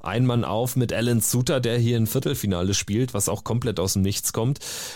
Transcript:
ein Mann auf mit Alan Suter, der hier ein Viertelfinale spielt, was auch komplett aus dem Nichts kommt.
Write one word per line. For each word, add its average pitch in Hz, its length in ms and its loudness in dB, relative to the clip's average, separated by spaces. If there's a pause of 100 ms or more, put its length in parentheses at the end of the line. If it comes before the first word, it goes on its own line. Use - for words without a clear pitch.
ein 117 240 0
Mann 120 180 2
auf 110 320 0
mit 123 160 2
Alan 117 300 2
Suter, 131 380 2
der 117 180 0
hier 117 200 2
ein 113 100 2
Viertelfinale 98 640 0
spielt, 113 400 0
was 101 160 -2
auch 95 140 -4
komplett 117 360 -2
aus 95 140 0
dem 98 80 2
Nichts - 320 0
kommt. 123 240 0 (380)